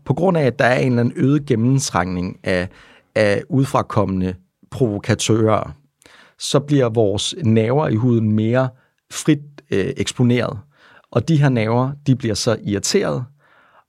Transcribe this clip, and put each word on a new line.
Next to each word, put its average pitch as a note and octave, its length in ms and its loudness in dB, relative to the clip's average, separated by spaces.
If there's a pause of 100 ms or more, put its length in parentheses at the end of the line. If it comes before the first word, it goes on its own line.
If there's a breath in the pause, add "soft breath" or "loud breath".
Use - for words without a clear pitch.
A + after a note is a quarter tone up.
på C3 100 0
grund F3 240 0
af, D3 60 2
at A#2+ 140 0
der - 60 2
er B2+ 140 4
en C3+ 140 2
eller A#2+ 80 2
anden A#2+ 160 0
øget C#3+ 300 2
gennemtrængning G#2+ 1000 0
af, F2+ 240 -2 (460 loud breath)
af G#2 340 2
udefrakommende F#2+ 880 0 (360)
provokatører, A2 1040 0 (640 soft breath)
så - 220 0
bliver C#3+ 280 0
vores G#2+ 460 0 (100)
nerver A2+ 440 2
i B2+ 60 0
huden A2+ 380 2
mere A#2 360 0 (440 soft breath)
frit, D3+ 260 0 (320)
øh, F#2 260 -2
eksponeret. A#2+ 640 0 (520 soft breath)
Og - 180 -2
de E3 80 4
her C#3+ 120 4
nerver, A#2+ 420 0 (160)
de C3 100 4
bliver A2 180 -4
så A2 300 0
irriteret, B2+ 600 -2 (640 soft breath)